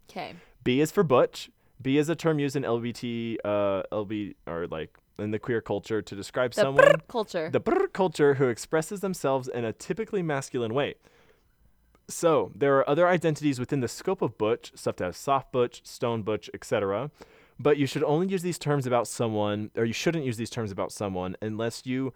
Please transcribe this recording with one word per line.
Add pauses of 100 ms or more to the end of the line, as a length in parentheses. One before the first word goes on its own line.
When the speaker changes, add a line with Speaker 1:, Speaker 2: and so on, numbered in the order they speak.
Speaker 1:
'Kay. (300)
Speaker 2:
B
is
for
butch. (320)
B
is
a
term
used
in
L
B
T,
uh,
L
B, (120)
or,
like, (220)
in
the
queer
culture
to
describe
Speaker 1:
The
Speaker 2:
someone
Speaker 1:
brr (100)
culture.
Speaker 2:
The
brr
culture
who
expresses
themselves
in
a
typically
masculine
way. (1120)
So,
there
are
other
identities
within
the
scope
of
butch,
such
as
soft
butch,
stone
butch,
et
cetera. (480)
But
you
should
only
use
these
terms
about
someone,
or
you
shouldn't
use
these
terms
about
someone
unless
you